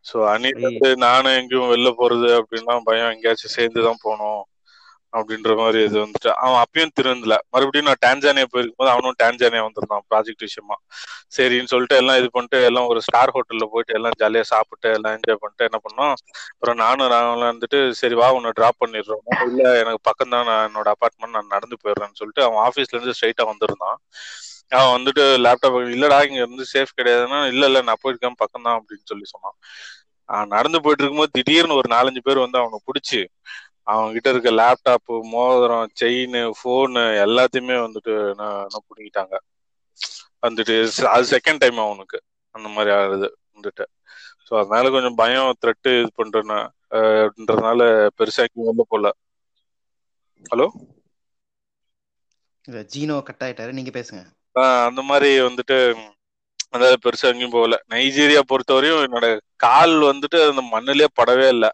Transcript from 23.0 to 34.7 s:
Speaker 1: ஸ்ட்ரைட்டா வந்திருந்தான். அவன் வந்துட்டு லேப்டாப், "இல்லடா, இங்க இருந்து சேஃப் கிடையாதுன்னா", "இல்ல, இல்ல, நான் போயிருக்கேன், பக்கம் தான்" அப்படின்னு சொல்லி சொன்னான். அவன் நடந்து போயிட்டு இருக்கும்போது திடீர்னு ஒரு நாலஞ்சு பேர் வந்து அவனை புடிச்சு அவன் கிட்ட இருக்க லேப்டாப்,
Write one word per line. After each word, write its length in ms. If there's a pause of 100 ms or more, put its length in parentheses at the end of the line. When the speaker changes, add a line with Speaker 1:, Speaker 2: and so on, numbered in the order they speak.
Speaker 1:
ஸ்ட்ரைட்டா 240
வந்திருந்தான். 560 (680)
அவன் 340
வந்துட்டு 160
லேப்டாப், 640
"இல்லடா, 420
இங்க 120
இருந்து 380
சேஃப் 300
கிடையாதுன்னா", 440
"இல்ல, 200
இல்ல, 160
நான் 220
போயிருக்கேன், 320
பக்கம் 260
தான்" 180
அப்படின்னு 240
சொல்லி 200
சொன்னான். 320 (680)
அவன் 240
நடந்து 320
போயிட்டு 240
இருக்கும்போது 380
திடீர்னு 320
ஒரு 200
நாலஞ்சு 280
பேர் 160
வந்து 200
அவனை 260
புடிச்சு 420 (600)
அவன் 260
கிட்ட 180
இருக்க 200
லேப்டாப், 720